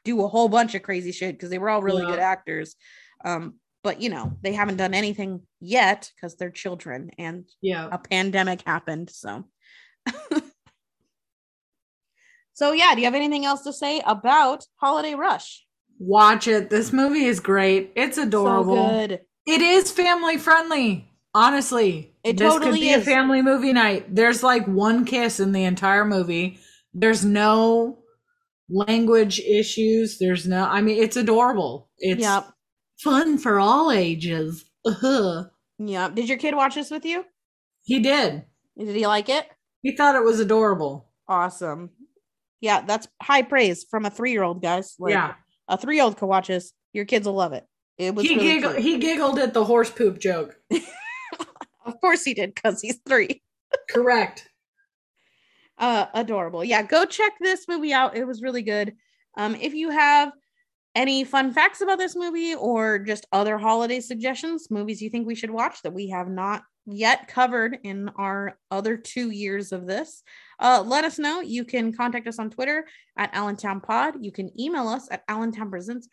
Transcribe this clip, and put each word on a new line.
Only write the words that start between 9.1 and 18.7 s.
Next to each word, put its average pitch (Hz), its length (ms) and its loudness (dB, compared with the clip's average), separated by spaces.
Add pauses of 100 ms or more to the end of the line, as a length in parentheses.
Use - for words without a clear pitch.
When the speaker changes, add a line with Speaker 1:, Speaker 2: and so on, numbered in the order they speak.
Speaker 1:
<laughs> 539 380 -6 (2000)
So, 294 200 0
yeah, 330 200 6
do 233 60 -2
you 240 60 2
have 247 100 0
anything 294 300 -2
else 277 180 -2
to 277 80 -8
say 285 340 -6
about 262 600 2 (100)
Holiday 302 400 -2
Rush? - 500 -4 (340)
Speaker 2:
Watch 208 480 6
it. 214 220 2
This 226 240 0
movie 277 320 2
is 226 140 2
great. 190 560 2
It's 254 200 -2
Speaker 1:
So 302 80 -2
Speaker 2:
adorable. 196 520 2 (140)